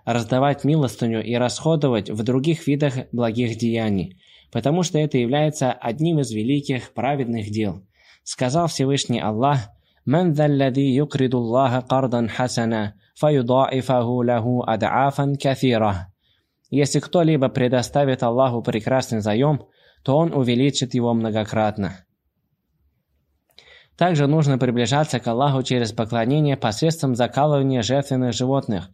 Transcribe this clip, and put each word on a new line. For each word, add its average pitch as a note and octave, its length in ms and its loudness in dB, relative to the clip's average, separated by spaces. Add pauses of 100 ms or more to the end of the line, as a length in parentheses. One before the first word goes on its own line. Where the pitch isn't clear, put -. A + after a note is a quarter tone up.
раздавать B2+ 580 0
милостыню B2+ 580 0
и A#2 140 -4
расходовать B2 760 0
в A2 140 -6
других C3 420 0
видах C#3 460 -2
благих A#2 460 -2
деяний, A2 600 -2 (320)
потому D3+ 340 0
что D#3 140 -2
это D3 200 0
является C#3 560 0
одним D3+ 460 -2
из A#2+ 120 -2
великих B2+ 600 -4
праведных A#2 580 -4
дел. G#2 320 -4 (400)
Сказал D3+ 440 -2
Всевышний C3 520 -2
Аллах: A2 480 0 (380)
«Ман D#3+ 280 2
заллади C#3 460 2
юкриду C3 600 2
Аллаха B2 420 2
кардан A#2+ 480 0
хасана, A2+ 680 -2 (200)
фаюдаифаху B2+ 1080 2
лаху A#2+ 420 0
ад'афан C3+ 720 0
кафира». A2 800 0 (560)
«Если C#3 320 0
кто-либо D#3 480 2
предоставит B2+ 760 0
Аллаху A#2+ 380 2
прекрасный A#2 580 -2
заем, A#2+ 480 0 (360)
то C3+ 120 2
он D#3+ 180 2
увеличит B2+ 600 0
его A#2+ 200 0
многократно». G#2+ 920 -2 (1900)
Также D#3+ 300 2
нужно C#3+ 300 4
приближаться B2 640 0
к - 60 -6
Аллаху C3 360 0
через A#2 300 -2
поклонение A#2+ 640 0
посредством C3+ 580 0
закалывания C3+ 680 0
жертвенных B2+ 520 0
животных, B2+ 600 -2